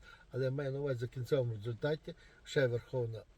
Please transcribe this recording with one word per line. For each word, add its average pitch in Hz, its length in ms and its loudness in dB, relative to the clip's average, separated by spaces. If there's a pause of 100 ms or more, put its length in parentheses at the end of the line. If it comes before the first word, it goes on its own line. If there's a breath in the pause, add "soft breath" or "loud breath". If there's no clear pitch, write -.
(320 loud breath)
але 127 120 0
я 127 80 2
маю 139 200 -2
на 139 80 -2
увазі, 131 260 0
в 120 40 -4
кінцевому 123 460 0
результаті 120 600 -2 (280 loud breath)
ще 135 240 4
Верховна 117 560 -2 (140)